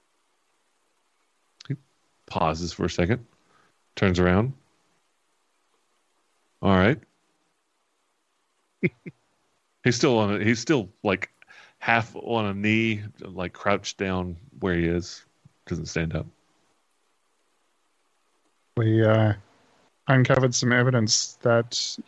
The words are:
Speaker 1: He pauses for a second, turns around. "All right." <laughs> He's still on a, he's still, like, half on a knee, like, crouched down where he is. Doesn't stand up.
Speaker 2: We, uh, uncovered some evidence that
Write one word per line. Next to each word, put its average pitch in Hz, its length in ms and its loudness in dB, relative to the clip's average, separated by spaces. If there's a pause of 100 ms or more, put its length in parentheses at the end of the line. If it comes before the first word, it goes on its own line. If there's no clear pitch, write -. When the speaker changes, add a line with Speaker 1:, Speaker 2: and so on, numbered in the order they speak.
(1700)
Speaker 1:
He 139 80 -6 (500)
pauses 82 480 -4
for 92 120 -4
a 87 40 -2
second, 95 360 -2 (720)
turns 92 240 2
around. 95 340 2 (2000)
"All 98 140 4
right." 104 240 4 (1800)
<laughs> 175 100 -2 (920)
He's 123 120 2
still 131 220 2
on 104 240 0
a, - 20 -4
he's 113 160 2
still, 117 300 -2 (140)
like, 95 260 -2 (480)
half 117 400 -2
on 110 280 -4
a 98 80 -4
knee, 107 480 -2 (200)
like, 90 320 -10
crouched - 440 -4
down 92 380 -4 (240)
where 92 160 -2
he 85 100 0
is. 87 380 -4 (440)
Doesn't 80 180 -8
stand 82 300 -6
up. 80 100 -6 (2500)
Speaker 2:
We, 110 300 2
uh, 110 280 4 (760)
uncovered 131 440 4
some 123 200 0
evidence 123 720 0
that 117 540 -2 (100)